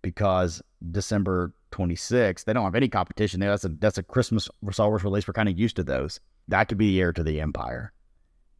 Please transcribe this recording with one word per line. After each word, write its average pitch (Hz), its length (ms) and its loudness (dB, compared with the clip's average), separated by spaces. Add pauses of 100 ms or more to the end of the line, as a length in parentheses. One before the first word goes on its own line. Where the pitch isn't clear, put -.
because 92 580 0 (300)
December 92 600 0 (180)
twenty-sixth, 95 720 0
they 110 80 -2
don't 117 120 0
have 92 100 -2
any 123 140 4
competition 95 500 0
there. 101 120 2
That's 104 140 0
a, 95 40 -2
that's 92 300 0
a 95 40 -6
Christmas - 460 0 (240)
Star 104 160 2
Wars 104 160 0
release. 101 240 0
We're 98 60 -8
kinda 107 180 2
used 107 240 0
to 90 80 -2
those. 69 340 -4 (300)
That 98 200 4
could 107 100 -2
be 107 160 4
the 92 80 4
heir 85 100 2
to 82 100 -2
the 78 180 0
Empire, 65 520 -6 (680)